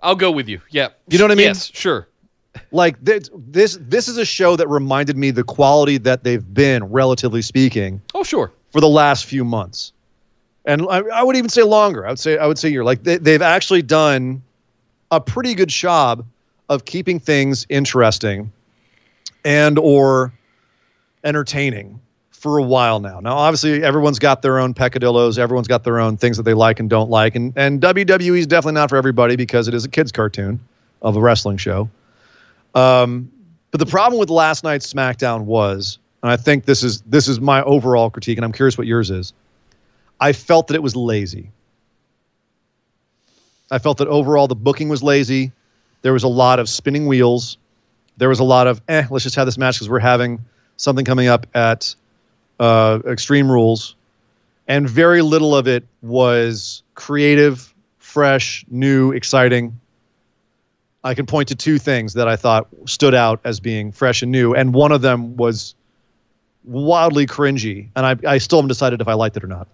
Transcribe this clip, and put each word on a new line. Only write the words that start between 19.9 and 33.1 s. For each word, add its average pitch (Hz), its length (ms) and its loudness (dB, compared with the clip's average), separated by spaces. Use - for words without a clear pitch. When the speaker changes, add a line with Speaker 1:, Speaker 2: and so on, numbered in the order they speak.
Speaker 2:
entertaining 135 760 -6
for 147 280 -4
a 143 60 2
while 123 360 2
now. 95 200 -12
Now, 117 160 -6
obviously, 151 480 0
everyone's 147 360 2
got 139 240 2
their 131 160 2
own 127 140 -2
peccadillos. 120 680 0
Everyone's 120 280 -2
got 117 160 0
their 117 160 0
own 110 160 0
things 117 220 0
that 113 60 -6
they 113 100 2
like 110 260 4
and 113 100 -4
don't 110 200 0
like. 110 260 2
And, 120 220 -4
and 139 240 0
W 185 240 2
W 180 300 2
E 180 40 2
is 160 80 -2
definitely 156 260 0
not 147 160 0
for 139 80 0
everybody 123 380 2
because 120 320 -2
it 120 60 -6
is 117 100 -4
a 139 60 -10
kid's 139 220 -2
cartoon 101 480 -6
of 107 160 -2
a - 20 -2
wrestling 107 380 2
show. 98 320 -6
Um, 127 540 2